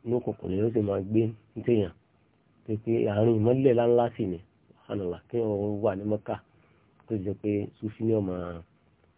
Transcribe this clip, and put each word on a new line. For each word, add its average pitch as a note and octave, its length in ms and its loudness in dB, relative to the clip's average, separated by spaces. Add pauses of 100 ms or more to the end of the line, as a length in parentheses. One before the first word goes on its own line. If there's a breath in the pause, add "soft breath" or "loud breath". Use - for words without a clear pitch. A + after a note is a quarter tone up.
inú A#2+ 160 -2
òkùnkùn G#2+ 320 -6
ni F2+ 100 -2
yóò A2+ 140 2
sì A2+ 80 2
máa G2+ 200 0
gbé G#2+ 220 2 (260)
ní - 140 -14
tèèyàn. G#2 300 2 (760)
Tó - 0 -
yẹ A2 120 -2
pé A2+ 120 -2 (120)
àárín A2 320 4
ìmọ́lẹ̀ B2 380 4
láńlá A#2+ 360 4
sì A2+ 140 -6
ni. F2 140 -4 (280)
Subhanallah, F#2+ 600 -8
kí - 120 -6
wọ́n G#2 420 -2
wà G#2 140 2
ní G2 100 -6
Mẹ́kà, G#2+ 320 -4 (680)
kó - 120 -10
jẹ́ G2 200 -4
pé G#2 180 -4 (200)
Sufi A2 320 -8
ni A2+ 100 2
ó G#2+ 60 2
máa F2 420 -6 (560)